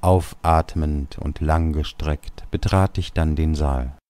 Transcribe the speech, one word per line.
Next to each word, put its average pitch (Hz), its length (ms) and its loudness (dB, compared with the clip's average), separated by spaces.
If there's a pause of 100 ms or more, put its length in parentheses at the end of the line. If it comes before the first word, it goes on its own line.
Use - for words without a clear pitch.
Aufatmend 80 1160 2
und 73 220 -6
langgestreckt 76 1080 -2
betrat - 460 0
ich 92 160 -4
dann 78 240 2
den 78 180 2
Saal. 67 380 -2 (180)